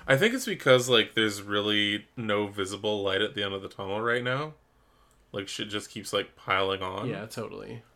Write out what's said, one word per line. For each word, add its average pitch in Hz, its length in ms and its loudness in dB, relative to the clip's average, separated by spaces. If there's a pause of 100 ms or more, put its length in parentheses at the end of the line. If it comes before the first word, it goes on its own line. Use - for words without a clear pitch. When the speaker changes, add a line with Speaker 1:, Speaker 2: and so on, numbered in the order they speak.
Speaker 1:
I 139 100 8
think 226 160 4
it's 262 120 -4
because, 127 440 4
like, 110 240 4
there's 104 280 2
really 104 640 0 (120)
no 104 300 0
visible 101 560 -4
light 98 180 2
at 101 140 0
the 101 80 -2
end 98 100 -2
of 98 80 -6
the 95 80 -10
tunnel 101 320 -6
right 120 220 0
now. 143 300 -4 (800)
Like, 98 140 -6
shit 107 220 -8
just 101 220 -6
keeps, - 220 -10
like, 101 220 -2
piling 95 460 0
on. 95 280 -4
Speaker 2:
Yeah, 104 160 -6
totally. 107 580 -10 (120)